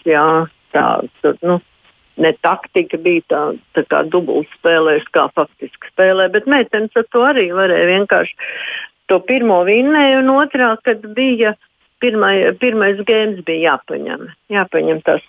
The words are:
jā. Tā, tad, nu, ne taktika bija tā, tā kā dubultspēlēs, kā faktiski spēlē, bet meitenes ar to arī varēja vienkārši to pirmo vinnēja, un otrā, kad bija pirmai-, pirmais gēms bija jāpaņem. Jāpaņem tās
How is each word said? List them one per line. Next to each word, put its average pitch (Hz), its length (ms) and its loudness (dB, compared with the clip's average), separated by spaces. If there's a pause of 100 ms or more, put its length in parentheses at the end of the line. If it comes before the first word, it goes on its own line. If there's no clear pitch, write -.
jā. 160 440 2 (220)
Tā, - 180 0 (300)
tad, - 240 -2
nu, 180 180 0 (600)
ne 160 140 2
taktika 175 640 -2
bija 170 260 0
tā, 147 200 -2 (280)
tā 151 140 -2
kā 147 200 0
dubultspēlēs, 160 1040 0
kā 147 220 0
faktiski - 600 -8
spēlē, 185 400 2
bet 214 160 -2
meitenes 226 480 0
ar 233 100 0
to 240 160 -2
arī 247 300 2
varēja 180 400 0
vienkārši 190 440 0 (680)
to 190 140 2
pirmo 202 460 0
vinnēja, 269 540 2
un 262 120 2
otrā, 269 480 0
kad 214 260 -2
bija 220 500 0 (480)
pirmai-, 196 520 2
pirmais 202 440 0
gēms 214 460 -2
bija 160 280 -2
jāpaņem. 147 560 -8 (180)
Jāpaņem 160 560 -2
tās 156 260 0